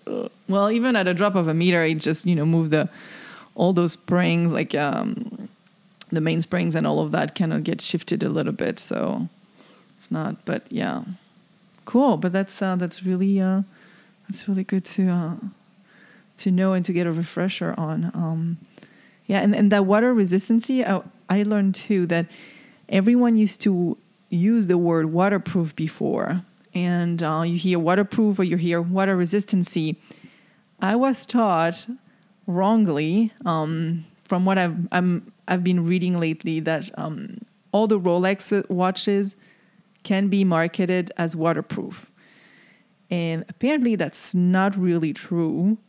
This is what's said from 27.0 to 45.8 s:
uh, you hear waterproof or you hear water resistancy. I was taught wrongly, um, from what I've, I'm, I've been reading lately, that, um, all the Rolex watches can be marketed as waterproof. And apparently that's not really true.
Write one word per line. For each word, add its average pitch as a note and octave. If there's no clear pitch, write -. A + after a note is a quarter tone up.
uh, D#3
you E3+
hear F3
waterproof G3
or G3
you F3+
hear E3+
water F#3+
resistancy. F3
I F#3+
was C4
taught F3
wrongly, F#3+
um, D#3+
from F3+
what F#3+
I've, F3
I'm, F3+
I've F3+
been F3
reading F3+
lately, D#3+
that, D#3+
um, D#3
all G#3+
the G#3
Rolex F#3
watches G3
can G3
be G3
marketed F3
as E3
waterproof. -
And E3+
apparently A#3+
that's -
not F#3
really E3+
true. E3+